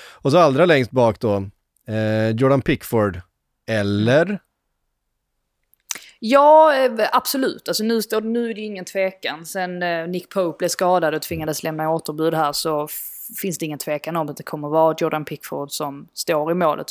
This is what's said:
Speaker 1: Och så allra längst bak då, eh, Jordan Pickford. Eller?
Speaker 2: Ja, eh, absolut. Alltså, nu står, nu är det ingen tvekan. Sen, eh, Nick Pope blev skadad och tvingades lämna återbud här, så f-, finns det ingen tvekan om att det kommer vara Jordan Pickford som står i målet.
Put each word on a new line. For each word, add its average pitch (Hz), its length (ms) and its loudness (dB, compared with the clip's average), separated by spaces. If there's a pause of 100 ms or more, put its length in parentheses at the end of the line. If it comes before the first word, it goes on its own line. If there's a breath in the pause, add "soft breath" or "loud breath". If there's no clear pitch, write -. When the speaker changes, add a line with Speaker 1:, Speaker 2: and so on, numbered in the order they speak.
(120)
Speaker 1:
Och - 200 -4
så 160 60 6
allra 151 280 6
längst 139 240 4
bak 117 300 2
då, 104 160 2 (520)
eh, 110 420 0
Jordan 131 300 2
Pickford. 107 600 0 (460)
Eller? 110 720 0 (1800 loud breath)
Speaker 2:
Ja, 294 560 8
eh, 262 140 2 (220)
absolut. 254 560 -2
Alltså, 175 160 -2
nu 226 180 0
står, 220 180 -4
nu 226 300 -2
är 220 40 -8
det 202 60 -12
ingen 208 240 -10
tvekan. 185 640 -4
Sen, 180 360 -6
eh, 170 260 -2
Nick 180 200 -6
Pope 180 300 -2
blev 180 100 -2
skadad 175 460 2
och 156 80 -4
tvingades 156 400 -6
lämna 156 280 -4
återbud 160 440 -2
här, 151 180 0
så 151 320 -4
f-, - 560 -12
finns 180 180 -6
det 165 80 -6
ingen 151 120 -8
tvekan 156 380 -6
om 156 120 -2
att 143 80 -10
det - 60 -12
kommer 151 260 -8
vara 160 300 4
Jordan 156 260 -2
Pickford 143 480 -10
som 143 420 -10
står 156 380 -2
i - 20 -2
målet. 175 360 0